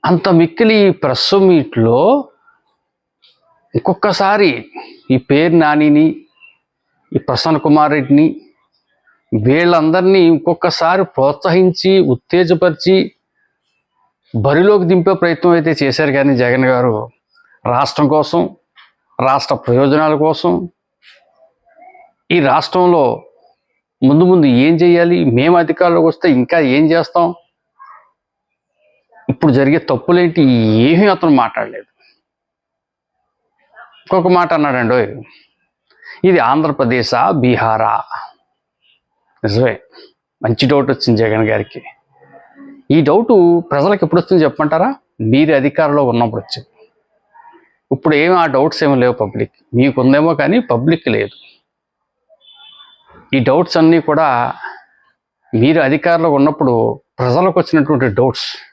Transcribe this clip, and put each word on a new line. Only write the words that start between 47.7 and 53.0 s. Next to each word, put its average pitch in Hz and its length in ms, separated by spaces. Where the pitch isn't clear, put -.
ఇప్పుడు 151 240
ఏం 160 200
ఆ 170 100
డౌట్స్ 147 380
ఏమి 139 160
లేవు 123 140
పబ్లిక్. 104 400
మీకుందేమో 135 600
కానీ 151 260
పబ్లిక్ 151 480
లేదు. 107 280